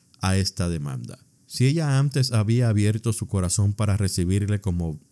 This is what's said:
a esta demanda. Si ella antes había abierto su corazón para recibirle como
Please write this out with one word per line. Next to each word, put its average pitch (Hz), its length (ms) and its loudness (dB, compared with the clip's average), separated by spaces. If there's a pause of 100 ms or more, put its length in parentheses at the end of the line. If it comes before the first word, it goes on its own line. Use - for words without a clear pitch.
(220)
a 95 160 2
esta 95 300 0
demanda. 71 520 -6 (260)
Si - 200 -2
ella 143 340 2
antes 139 320 0
había 113 380 2
abierto 107 440 2
su - 140 -8
corazón 101 460 0
para 101 240 0
recibirle 98 640 0
como 85 380 -2 (120)